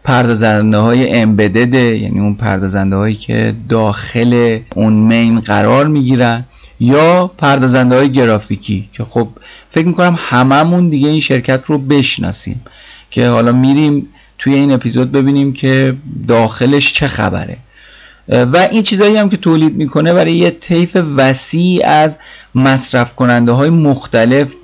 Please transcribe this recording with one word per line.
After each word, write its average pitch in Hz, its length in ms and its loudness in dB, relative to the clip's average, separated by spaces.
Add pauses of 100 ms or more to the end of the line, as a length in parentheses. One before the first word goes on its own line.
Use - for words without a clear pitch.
پردازنده‌های 113 1080 2
امبدد، 110 640 0
یعنی 113 460 -2
اون 104 140 -2
پردازنده‌هایی 98 800 -2
که 110 400 -4 (140)
داخل 117 880 0 (160)
اون 110 180 0
مین 113 480 2
قرار 110 460 0
می‌گیرن، 123 580 0 (360)
یا 165 580 2
پردازنده‌های 131 760 2
گرافیکی 107 800 -2
که 117 120 -10
خب 113 240 -4 (420)
فکر 165 160 -2
می‌کنم 175 320 0
هممون 151 680 2
دیگه 147 200 0
این 156 120 0
شرکت 131 460 -2
رو 151 120 0
بشناسیم 131 800 -2 (500)
که 123 180 0
حالا 120 240 2
می‌ریم 139 560 2 (300)
توی 139 160 0
این 139 180 2
اپیزود 127 400 -2
ببینیم 139 400 0
که 135 440 0 (320)
داخلش 123 640 0
چه 143 160 -2
خبره. 92 480 -6 (720)
و 131 420 2
این 220 120 2
چیزایی 208 340 2
هم 208 120 2
که 180 80 0
تولید 160 400 0
می‌کنه 156 360 -2
برای 165 200 0
یه 170 180 0
طیف 175 460 -2 (200)
وسیع 160 720 0
از 151 320 2 (360)
مصرف 127 600 0
کننده 120 380 2
های 139 180 0
مختلف 135 800 0 (120)